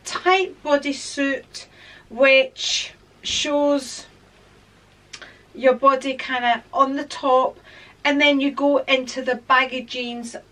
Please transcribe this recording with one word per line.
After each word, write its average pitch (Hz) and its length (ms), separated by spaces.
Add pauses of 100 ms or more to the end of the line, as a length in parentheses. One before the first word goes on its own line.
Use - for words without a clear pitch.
tight - 580
bodysuit, 285 1040 (420)
which 262 840 (300)
shows 285 840 (1500)
your 254 160
body 269 400
kinda 240 480 (100)
on 269 220
the 285 100
top, 262 540 (460)
and 285 160
then 285 200
you 277 100
go 285 280
into 254 440
the 247 120
baggy 254 480
jeans 240 540 (160)